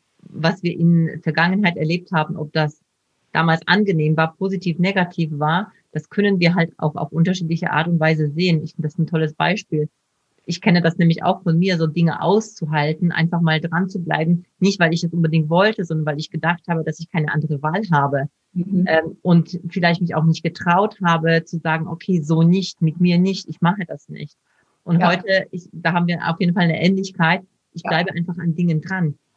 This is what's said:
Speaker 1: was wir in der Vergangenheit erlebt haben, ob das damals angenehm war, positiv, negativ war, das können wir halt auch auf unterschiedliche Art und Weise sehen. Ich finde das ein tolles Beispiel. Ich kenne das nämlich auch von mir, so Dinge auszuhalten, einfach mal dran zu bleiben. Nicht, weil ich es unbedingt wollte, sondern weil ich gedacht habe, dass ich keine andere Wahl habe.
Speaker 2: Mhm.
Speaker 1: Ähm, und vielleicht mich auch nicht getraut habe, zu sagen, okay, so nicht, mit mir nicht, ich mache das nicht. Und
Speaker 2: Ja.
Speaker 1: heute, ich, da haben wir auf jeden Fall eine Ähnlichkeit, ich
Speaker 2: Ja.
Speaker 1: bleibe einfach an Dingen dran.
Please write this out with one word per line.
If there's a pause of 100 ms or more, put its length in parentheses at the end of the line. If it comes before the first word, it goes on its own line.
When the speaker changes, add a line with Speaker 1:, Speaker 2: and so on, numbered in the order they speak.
(200)
Speaker 1:
was
wir
in
der
Vergangenheit
erlebt
haben,
ob
das (540)
damals
angenehm
war,
positiv,
negativ
war, (180)
das
können
wir
halt
auch
auf
unterschiedliche
Art
und
Weise
sehen.
Ich
finde
das
ein
tolles
Beispiel. (580)
Ich
kenne
das
nämlich
auch
von
mir,
so
Dinge
auszuhalten,
einfach
mal
dran
zu
bleiben. (140)
Nicht,
weil
ich
es
unbedingt
wollte,
sondern
weil
ich
gedacht
habe,
dass
ich
keine
andere
Wahl (100)
habe. (240)
Speaker 2:
Mhm.
Speaker 1:
Ähm,
und (100)
vielleicht
mich
auch
nicht
getraut
habe,
zu
sagen,
okay,
so
nicht,
mit
mir
nicht,
ich
mache
das
nicht. (460)
Und
Speaker 2:
Ja.
Speaker 1:
heute,
ich,
da
haben
wir (100)
auf
jeden
Fall
eine
Ähnlichkeit, (320)
ich
Speaker 2:
Ja.
Speaker 1:
bleibe
einfach
an
Dingen
dran. (200)